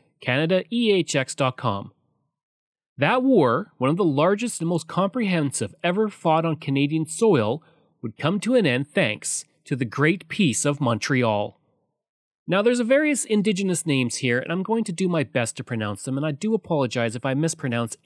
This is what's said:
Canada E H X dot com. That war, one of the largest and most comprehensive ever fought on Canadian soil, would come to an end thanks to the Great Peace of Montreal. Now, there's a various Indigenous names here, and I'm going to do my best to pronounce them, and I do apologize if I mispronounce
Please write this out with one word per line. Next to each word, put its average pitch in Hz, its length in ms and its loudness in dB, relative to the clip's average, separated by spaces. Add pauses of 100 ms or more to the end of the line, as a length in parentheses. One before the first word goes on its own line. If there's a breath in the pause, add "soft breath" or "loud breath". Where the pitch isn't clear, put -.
(200)
Canada 160 500 0
E 233 220 2
H 175 240 0
X 131 180 -2
dot 131 220 -2
com. 101 340 -4 (1080)
That 220 280 2
war, 170 540 4
one 131 120 2
of 165 60 2
the 202 80 0
largest 185 560 0
and 165 80 -2
most 170 180 -2
comprehensive 180 960 -2
ever 196 260 0
fought 160 360 0
on 165 100 0
Canadian 143 520 0
soil, 151 540 2 (400 soft breath)
would 117 160 -10
come 175 240 0
to 240 140 0
an 233 100 4
end 135 220 2
thanks - 600 -2 (180)
to - 100 -6
the 123 100 -2
Great 147 440 0
Peace 147 360 0
of 147 160 0
Montreal. 117 760 0 (880)
Now, 185 160 2
there's 240 160 4
a 247 60 0
various 285 400 2
Indigenous 196 600 0
names 131 340 0
here, 123 200 0
and 143 140 -4
I'm 185 100 -2
going 220 220 -2
to 196 80 -6
do 185 160 0
my 165 160 0
best 117 320 -4
to 127 80 -10
pronounce 107 400 -6
them, 131 120 -6
and 139 80 -4
I 156 60 -2
do 208 240 -2
apologize 127 640 -2
if 120 100 -8
I 135 80 0
mispronounce 131 720 -2